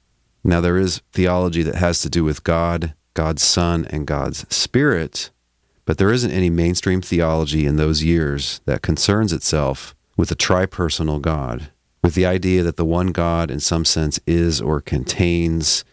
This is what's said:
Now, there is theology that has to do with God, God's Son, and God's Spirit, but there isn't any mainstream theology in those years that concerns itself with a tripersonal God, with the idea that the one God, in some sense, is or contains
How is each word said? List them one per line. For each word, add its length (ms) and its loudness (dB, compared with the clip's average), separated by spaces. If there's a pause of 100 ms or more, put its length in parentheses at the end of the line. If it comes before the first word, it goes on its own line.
(440)
Now, 160 4
there 160 2
is 240 0 (120)
theology 500 2
that 140 -2
has 260 0
to 80 -6
do 120 2
with 220 -2
God, 480 0 (220)
God's 280 -2
Son, 460 0
and 180 -6
God's 380 -4 (100)
Spirit, 760 -2 (560)
but 100 0
there 160 4
isn't 180 0
any 200 2
mainstream 500 2
theology 640 0
in 120 2
those 280 2
years 640 0
that 160 -2
concerns 500 0
itself 600 -2 (240)
with 120 0
a 60 -4
tripersonal 840 0
God, 480 -4 (320)
with 120 2
the 100 2
idea 380 2
that 160 -2
the 60 0
one 240 0
God, 420 0
in 100 -6
some 240 0
sense, 420 0
is 320 2
or 220 -2
contains 1120 -2